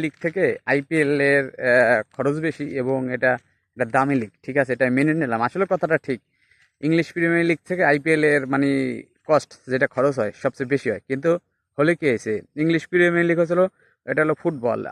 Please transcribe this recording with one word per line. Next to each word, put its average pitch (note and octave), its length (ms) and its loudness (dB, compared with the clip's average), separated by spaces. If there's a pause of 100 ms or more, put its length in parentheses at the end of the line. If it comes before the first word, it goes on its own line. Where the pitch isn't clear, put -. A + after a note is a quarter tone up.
লিগ D#3 100 -6 (120)
থেকে F3 200 0 (260)
আইপিএল C#3+ 400 0 (200)
এর, C#3 140 4
আহ, B2 540 2 (160)
খরচ C#3 200 -2 (100)
বেশি D3 200 -6 (160)
এবং C3 180 -2 (160)
এটা, B2+ 160 2 (440)
এটা A#2+ 100 -2 (100)
দামি C#3 260 4
লিগ, G#2 100 -8 (140)
ঠিক C3 160 -8
আছে? B2+ 140 -2
এটা C3 100 0 (120)
মেনে D3+ 240 2
নিলাম, A#2 260 -2
আসলে F#3+ 260 -2
কথাটা E3 240 0 (100)
ঠিক। B2+ 120 -4 (680)
ইংলিশ E3 280 2
প্রিমিয়ার E3+ 360 0
লিগ D#3 80 -2 (100)
থেকে F3+ 220 -2
আইপিএল D3+ 300 2 (100)
এর D3 100 2 (120)
মানে C#3 160 2 (580)
কস্ট, D3+ 240 0 (200)
যেটা C3 240 0
খরচ C3+ 260 2
হয়, G#2 100 -2 (120)
সবচেয়ে C3 300 -4
বেশি C3+ 180 -2
হয়। F#2 180 -6
কিন্তু C#3 200 -2 (480)
হলে D3+ 220 2
কি D#3+ 120 -4
হয়েছে, A2 220 -2 (300)
ইংলিশ E3 280 0
প্রিমিয়ার F3 380 2
লিগ E3+ 120 2
হচ্ছিল, E3+ 200 0 (500)
এটা C#3 140 0
হলো D#3 160 0
ফুটবল, A#2+ 380 -2 (120)